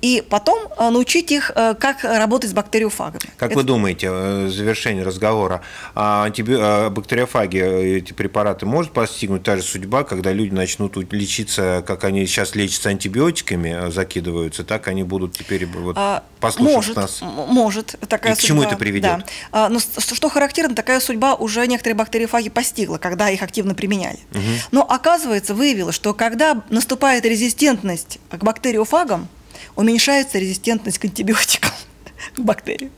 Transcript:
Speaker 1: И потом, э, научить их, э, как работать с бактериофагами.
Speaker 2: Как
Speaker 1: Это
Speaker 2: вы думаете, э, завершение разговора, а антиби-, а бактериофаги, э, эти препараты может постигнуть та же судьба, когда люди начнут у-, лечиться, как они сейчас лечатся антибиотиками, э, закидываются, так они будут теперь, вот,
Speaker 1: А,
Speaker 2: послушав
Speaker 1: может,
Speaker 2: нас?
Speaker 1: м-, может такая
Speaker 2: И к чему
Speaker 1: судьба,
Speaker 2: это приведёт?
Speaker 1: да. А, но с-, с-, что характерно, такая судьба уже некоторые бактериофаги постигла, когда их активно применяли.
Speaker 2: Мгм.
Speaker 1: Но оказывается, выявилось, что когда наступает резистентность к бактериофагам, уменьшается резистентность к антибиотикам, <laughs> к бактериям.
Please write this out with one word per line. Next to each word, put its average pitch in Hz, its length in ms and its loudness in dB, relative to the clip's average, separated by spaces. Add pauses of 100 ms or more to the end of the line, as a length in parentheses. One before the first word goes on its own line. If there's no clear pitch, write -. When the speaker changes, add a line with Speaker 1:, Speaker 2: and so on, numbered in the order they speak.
Speaker 1:
И 247 240 4
потом, 285 300 4 (220)
э, 233 100 4
научить 247 400 2
их, 285 240 0
э, 226 240 4
как 269 240 0
работать 226 480 2
с - 20 -8
бактериофагами. 208 720 -2 (140)
Speaker 2:
Как 120 160 -2
Speaker 1:
Это 220 80 2
Speaker 2:
вы - 20 4
думаете, 101 480 2
э, 98 400 0
завершение 104 540 0
разговора, 92 560 0 (340)
а 104 300 2
антиби-, 107 340 0
а 104 320 4
бактериофаги, 107 680 0
э, 92 400 2
эти - 140 -8
препараты 101 540 -2
может 156 260 0
постигнуть 98 520 -2
та 107 120 2
же 92 60 -2
судьба, 101 400 -2
когда 95 300 -2
люди 98 200 0
начнут 95 440 -2
у-, 95 120 -4
лечиться, 98 760 -2
как 95 160 -4
они 98 240 0
сейчас 98 300 -2
лечатся 101 320 0
антибиотиками, 98 800 0 (180)
э, 85 60 -4
закидываются, 85 720 -4
так 107 240 -4
они 95 160 -2
будут 92 340 -4
теперь, 92 280 -4
вот, 87 300 -6
Speaker 1:
А, 196 280 -2 (160)
Speaker 2:
послушав 247 340 4
Speaker 1:
может, 220 220 0
Speaker 2:
нас? 196 260 -4
Speaker 1:
м-, 185 60 -10 (180)
может 220 480 0 (140)
такая 220 240 0
Speaker 2:
И 214 40 0
к - 40 -2
чему 151 220 4
Speaker 1:
судьба, 107 100 2
Speaker 2:
это 101 80 -4
приведёт? 110 400 0
Speaker 1:
да. 196 40 -14 (280)
А, 214 160 4
но 233 100 0
с-, 226 80 -2 (140)
с-, - 160 -4
что 311 120 2
характерно, 285 460 0
такая 254 240 2
судьба 254 380 2
уже 226 320 0
некоторые 233 260 0
бактериофаги 226 540 0
постигла, 208 500 -2
когда 180 320 0
их 190 100 0
активно 196 360 -2
применяли. 196 420 -2 (140)
Speaker 2:
Мгм. 101 100 -4 (300)
Speaker 1:
Но 269 100 6
оказывается, 254 720 2
выявилось, 202 400 0
что - 180 -2
когда 233 480 2 (100)
наступает 240 540 2
резистентность 226 960 0 (140)
к 175 100 -8
бактериофагам, 220 880 2 (460)
уменьшается 233 640 2
резистентность 190 600 -2
к - 80 -8
антибиотикам, 214 640 0 (340)
<laughs> - 320 -16
к - 40 -8
бактериям. 233 580 -2